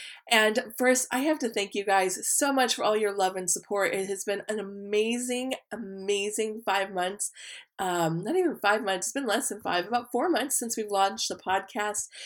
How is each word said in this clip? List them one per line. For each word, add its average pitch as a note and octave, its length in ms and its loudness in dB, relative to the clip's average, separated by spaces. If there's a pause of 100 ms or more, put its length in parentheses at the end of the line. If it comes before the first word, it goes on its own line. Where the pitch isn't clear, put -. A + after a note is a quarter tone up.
(280)
And A3 480 4
first, B3+ 360 2
I B3+ 80 0
have D4+ 200 2
to A#3+ 100 0
thank G3+ 260 -4
you G3+ 100 -2
guys F#3+ 420 2
so C#4 240 2
much B3+ 220 4
for - 100 -4
all G#3+ 140 4
your G#3 180 0
love F#3+ 200 2
and F#3 120 -6
support. - 460 0
It G3 140 -2
has G3 160 -4
been G3+ 260 -2
an G#3+ 80 -2
amazing, A3 960 -2 (180)
amazing G3+ 960 -2
five G3 260 2
months. F#3+ 380 -2 (500)
Um, F3 440 2
not C4+ 120 0
even E4+ 240 2
five G#3+ 240 2
months, F#3+ 240 0
it's - 60 -6
been C#4 120 -2
less A3+ 240 0
than G#3 100 -6
five, F3 280 0
about A#3+ 240 -4
four C#4+ 180 2
months C4 280 0
since A#3 200 -4
we've G#3+ 140 -4
launched G3 360 2
the F3+ 80 -6
podcast, G#3 720 -2 (180)